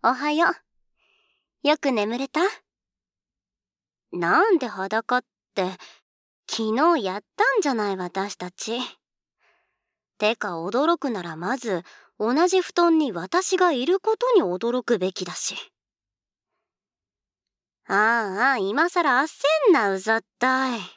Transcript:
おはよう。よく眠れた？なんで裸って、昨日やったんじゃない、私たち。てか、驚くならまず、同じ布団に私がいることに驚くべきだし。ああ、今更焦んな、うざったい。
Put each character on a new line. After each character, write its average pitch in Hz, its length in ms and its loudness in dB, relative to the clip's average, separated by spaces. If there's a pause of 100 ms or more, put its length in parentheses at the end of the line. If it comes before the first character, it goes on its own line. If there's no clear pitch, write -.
お 254 60 2
は 277 160 -4
よ 311 160 2 (1160)
う。 - 20 2
よ 294 120 4
く 277 120 0
眠 226 260 -2
れ 269 120 -6
た？ - 120 -2 (1700)
な 185 360 2
ん 370 100 4
で 247 100 -2
裸 196 480 -2
っ 247 80 -2 (280)
て、 185 200 -2 (760)
昨 220 240 -4 (220)
日 262 80 -2
や 185 140 -4
っ 208 60 -10 (120)
た - 80 0 (160)
ん - 20 2
じ 302 80 0
ゃ 262 60 0
な 208 160 -2
い、 196 60 -2
私 190 400 -6
た 180 160 -10
ち。 233 260 -6 (1400)
て 214 180 0
か、 175 260 -6
驚 285 340 0
く 285 140 -4
な 190 140 -6
ら 165 100 -10
ま 180 220 -4
ず、 196 260 -4 (380)
同 254 260 2
じ 370 140 2
布 - 120 -6
団 339 260 4
に 294 120 0
私 190 460 -2
が 359 160 4
い 247 120 -2
る 359 140 2
こ 440 180 0
と 508 160 0
に 349 120 6
驚 226 400 -2
く 214 160 0
べ 185 120 -2
き - 120 -8
だ 170 100 -10
し。 - 220 -6 (2250)
あ 214 680 2
あ、 240 40 -2
今 226 300 0
更 294 360 2
焦 - 180 -10 (280)
ん - 20 10
な、 214 200 4
う 190 60 -2
ざ 220 200 0
っ 226 40 -4 (160)
た 262 380 0
い。 208 40 -6 (160)